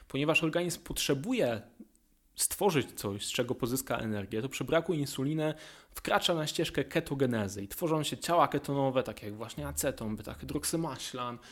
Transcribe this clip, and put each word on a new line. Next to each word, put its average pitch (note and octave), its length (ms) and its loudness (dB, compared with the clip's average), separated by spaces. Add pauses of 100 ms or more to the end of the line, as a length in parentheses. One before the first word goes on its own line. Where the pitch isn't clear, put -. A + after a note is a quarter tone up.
Ponieważ D3 360 2
organizm E3+ 400 0
potrzebuje C#3+ 760 0 (760)
stworzyć - 580 2
coś, G2+ 320 -4
z - 60 -6
czego B2 240 0
pozyska B2+ 420 -2
energię, G#2+ 440 -2
to B2+ 80 -2
przy - 140 -4
braku D#3+ 300 2
insuliny D3+ 600 0 (380)
wkracza - 440 2
na D3+ 120 0
ścieżkę D3+ 360 0
ketogenezy A#2+ 800 0
i G2 40 -8
tworzą D#3 360 0
się C3+ 140 -2
ciała E3+ 300 6
ketonowe, C3+ 560 2
takie A2 220 -8
jak G#2 100 -8
właśnie A2+ 320 -8
aceton, A#2+ 480 -2
beta-hydroksymaślan, C3 1200 -4 (140)